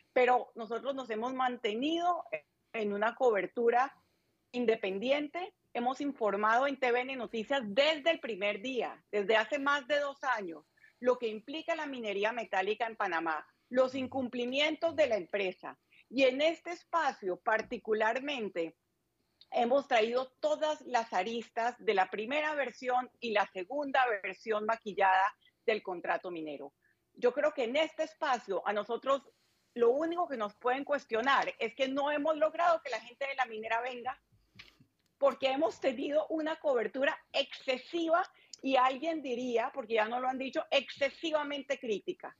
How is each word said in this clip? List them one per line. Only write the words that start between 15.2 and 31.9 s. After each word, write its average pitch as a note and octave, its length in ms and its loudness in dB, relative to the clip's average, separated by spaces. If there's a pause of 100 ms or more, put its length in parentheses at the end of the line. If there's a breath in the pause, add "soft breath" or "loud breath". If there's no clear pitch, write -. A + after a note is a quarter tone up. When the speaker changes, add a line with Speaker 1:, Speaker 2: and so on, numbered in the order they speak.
Speaker 1:
Y C4 140 2
en C4 180 2
este E4 300 0
espacio C4 680 -2
particularmente A3 1400 -2 (760)
hemos B3+ 320 2
traído A#3+ 540 2
todas D4 420 0
las A#3 300 -2
aristas A3+ 640 -2
de G3 140 0
la F#3 160 4
primera D4 460 -2
versión B3+ 560 -2 (100)
y A#3 120 -4
la G3+ 200 4
segunda C4+ 500 -2 (200)
versión G#3+ 420 -4
maquillada G3 720 4 (320 soft breath)
del G#3+ 160 0
contrato F3+ 480 -4
minero. D3+ 420 -10 (420)
Yo A#3+ 200 2
creo D4 180 2
que C#4 120 -2
en A#3+ 120 -2
este D#4 280 0
espacio A3 640 -2
a G3+ 60 0
nosotros A#3 500 0 (520)
lo A#3 160 6
único E4 360 0
que C4+ 120 -6
nos G#3 180 -4
pueden C4 280 -2
cuestionar B3 760 0
es A3 160 -4
que C4+ 140 -2
no C#4 220 0